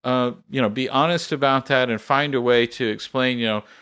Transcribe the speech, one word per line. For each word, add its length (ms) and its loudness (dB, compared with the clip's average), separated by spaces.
uh, 280 0
you 120 -2
know, 80 4
be 200 -4
honest 420 0
about 360 0
that 220 2
and 120 -4
find 340 0
a 60 0
way 260 4
to 180 -6
explain, 540 -2
you 80 -2
know, 160 -2